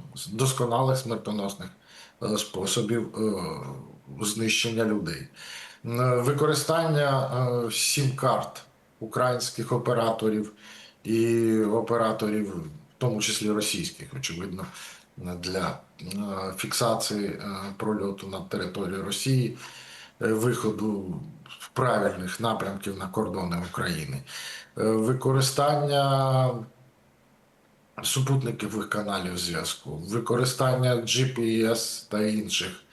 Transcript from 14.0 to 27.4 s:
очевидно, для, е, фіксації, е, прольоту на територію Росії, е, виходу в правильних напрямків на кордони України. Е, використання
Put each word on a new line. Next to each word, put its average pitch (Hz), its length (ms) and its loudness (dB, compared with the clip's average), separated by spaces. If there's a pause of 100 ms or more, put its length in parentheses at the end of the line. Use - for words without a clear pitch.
очевидно, 175 480 -6 (520)
для, 90 600 -4 (220)
е, 87 60 -12 (500)
фіксації, 107 680 0
е, 98 160 -6 (360)
прольоту 101 500 -2
на 95 120 -6
територію 95 640 -4
Росії, 120 540 0 (640)
е, 110 60 0
виходу 107 920 0 (380)
в - 100 -16
правильних 101 680 0
напрямків 98 580 -2
на 95 100 -8
кордони 92 500 -2 (120)
України. 78 540 -4 (540)
Е, - 60 0
використання 135 1700 4 (1500)